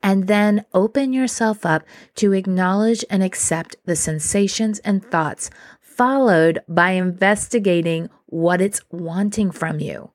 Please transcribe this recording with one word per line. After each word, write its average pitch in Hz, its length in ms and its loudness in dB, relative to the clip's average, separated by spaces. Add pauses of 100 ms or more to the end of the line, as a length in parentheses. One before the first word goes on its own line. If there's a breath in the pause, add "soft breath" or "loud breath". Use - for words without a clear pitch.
and 196 240 2
then 208 380 2 (100)
open 240 380 0
yourself 233 520 -2
up 160 200 0 (320 loud breath)
to 202 160 2
acknowledge 190 760 0
and 190 140 0
accept - 640 -4
the 175 100 0
sensations 196 840 -2
and 196 240 -2
thoughts, - 440 -4 (320 loud breath)
followed 190 800 2 (100)
by 170 220 2
investigating 185 1200 0 (160)
what 175 340 0
it's 196 200 -2 (100)
wanting 180 600 -2
from 160 260 -6
you. - 360 -8